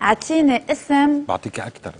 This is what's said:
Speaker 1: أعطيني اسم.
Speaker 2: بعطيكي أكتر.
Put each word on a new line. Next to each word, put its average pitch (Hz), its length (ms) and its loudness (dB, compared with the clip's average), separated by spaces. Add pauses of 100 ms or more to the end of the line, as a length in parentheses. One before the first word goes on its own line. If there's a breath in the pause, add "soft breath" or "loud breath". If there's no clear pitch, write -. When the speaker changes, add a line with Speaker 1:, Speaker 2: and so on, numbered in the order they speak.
Speaker 1:
أعطيني 277 720 2
اسم. 285 560 0
Speaker 2:
بعطيكي - 340 -6
أكتر. 95 380 -12